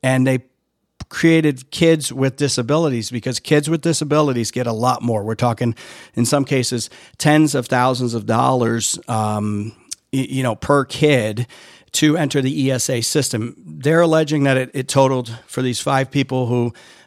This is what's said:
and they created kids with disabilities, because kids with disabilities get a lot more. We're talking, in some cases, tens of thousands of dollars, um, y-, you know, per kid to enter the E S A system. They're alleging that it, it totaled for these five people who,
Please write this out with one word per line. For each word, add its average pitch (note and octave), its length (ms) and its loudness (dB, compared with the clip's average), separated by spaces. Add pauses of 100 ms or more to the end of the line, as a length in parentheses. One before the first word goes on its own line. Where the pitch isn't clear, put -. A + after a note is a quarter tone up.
and C3 240 2
they C3 100 2 (720)
created D#3 600 2
kids D#3+ 420 2
with C3+ 220 -2
disabilities, C3 760 -2
because B2 300 -6
kids D3 280 2
with D#3+ 140 -2
disabilities D3 720 0
get B2+ 160 -4
a A#2 40 -2
lot A#2 300 0
more. A2 220 -2
We're A2 100 -4
talking, A#2+ 400 0 (400)
in A#2 120 0
some C#3 200 0
cases, B2+ 460 -2 (260)
tens D3+ 380 4
of B2+ 100 -2
thousands B2 480 0
of G#2+ 140 -4
dollars, A#2 800 0
um, G#2+ 680 -4 (360)
y-, C3+ 180 -2
you C3 140 -4
know, A#2+ 100 -2
per C#3 320 2
kid B2 640 0 (460)
to D3+ 240 2
enter D3 220 0
the C3+ 260 -2
E C3+ 40 0
S C3 180 -2
A B2 140 -2
system. A#2+ 560 -4
They're D#3 440 0
alleging D#3 420 2
that C3+ 140 4
it, C3 180 -2
it C3 120 -6
totaled C3 480 2 (120)
for - 160 -6
these B2 160 -2
five C3+ 320 -2
people C3 340 -2
who, A#2+ 260 0 (360)